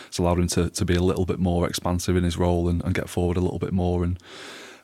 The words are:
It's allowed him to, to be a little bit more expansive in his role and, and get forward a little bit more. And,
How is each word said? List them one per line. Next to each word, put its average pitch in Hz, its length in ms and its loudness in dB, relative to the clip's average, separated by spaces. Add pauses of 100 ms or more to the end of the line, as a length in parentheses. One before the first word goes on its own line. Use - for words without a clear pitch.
It's - 120 -12
allowed 87 200 2
him 87 100 4
to, 85 220 0
to - 160 -2
be 87 80 2
a 87 80 2
little 90 240 2
bit 87 140 -4
more 87 280 2
expansive 90 480 -2
in 90 80 2
his 87 140 0
role 87 300 2
and, 87 160 0
and 92 100 0
get - 160 -4
forward 87 260 0
a 90 40 0
little 90 180 0
bit - 160 -4
more. 90 300 2
And, 90 140 -2 (640)